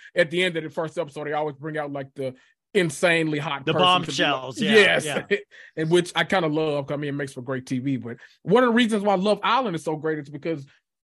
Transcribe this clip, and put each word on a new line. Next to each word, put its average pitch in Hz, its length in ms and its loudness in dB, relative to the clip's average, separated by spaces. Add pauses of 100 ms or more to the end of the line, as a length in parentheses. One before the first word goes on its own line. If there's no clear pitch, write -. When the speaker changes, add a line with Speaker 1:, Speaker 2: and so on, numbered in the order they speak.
(140)
Speaker 1:
at 175 160 2
the 180 140 0
end 175 120 -2
of 156 60 -4
the 156 80 -8
first 160 280 -6
episode, 151 280 -6
they 147 60 -6
always 151 240 -2
bring 151 200 -10
out, 147 160 -6
like, 139 220 -10
the 131 200 -8 (400)
insanely 165 640 2
hot 139 260 -6
Speaker 2:
The 156 60 2
Speaker 1:
person 180 300 4
to 151 140 -6
be 175 60 2
like, 151 80 2
Speaker 2:
bombshells, 131 300 -6
yeah, - 120 0
Speaker 1:
yes. 170 320 6
Speaker 2:
yeah. 143 200 -4 (280)
Speaker 1:
<laughs> - 240 -20
And 160 140 -2
which 175 240 4
I 170 80 0
kinda 180 240 0
love. 147 460 -2
I 143 40 -4
mean, 147 120 -6
it 139 80 -6
makes 139 160 -6
for 127 100 -12
great 127 240 -6
T 131 140 -2
V. 135 160 -2
But 117 220 -8 (240)
one 214 200 4
of 247 60 4
the 220 60 2
reasons 220 280 2
why 202 140 2
Love 202 260 2
Island 202 320 0
is 156 80 -6
so 156 140 -4
great 151 240 -4
is 143 100 -14
because 147 340 -6 (500)